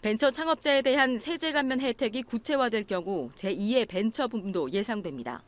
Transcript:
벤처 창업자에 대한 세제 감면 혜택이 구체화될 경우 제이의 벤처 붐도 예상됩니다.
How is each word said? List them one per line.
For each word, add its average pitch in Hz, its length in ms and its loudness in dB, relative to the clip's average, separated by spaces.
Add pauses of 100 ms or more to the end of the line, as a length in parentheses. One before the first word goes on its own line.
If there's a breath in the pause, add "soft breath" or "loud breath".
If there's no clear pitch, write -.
벤처 220 300 2
창업자에 302 500 2
대한 262 360 4
세제 320 340 -2
감면 262 280 0
혜택이 247 440 -2
구체화될 233 580 0
경우 180 540 -2
제이의 208 500 0
벤처 220 400 0
붐도 190 460 -4
예상됩니다. 180 760 -4